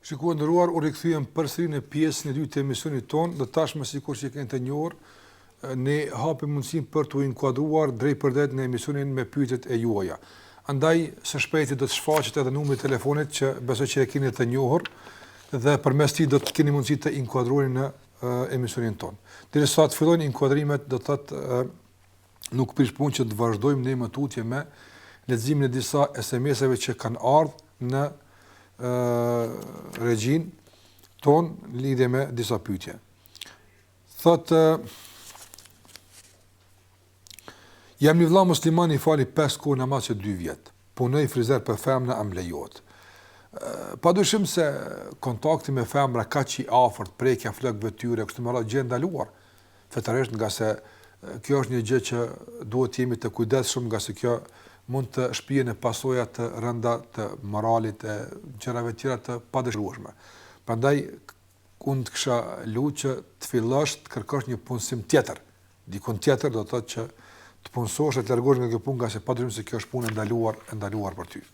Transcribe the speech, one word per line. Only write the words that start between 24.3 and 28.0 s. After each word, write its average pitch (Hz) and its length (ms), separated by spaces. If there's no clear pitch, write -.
me 131 220
leximin 131 380
e - 20
disa 131 380
S 120 160
M 135 160
S-eve 127 240
që - 240
kanë 117 240
ardhur 143 640
në, 139 160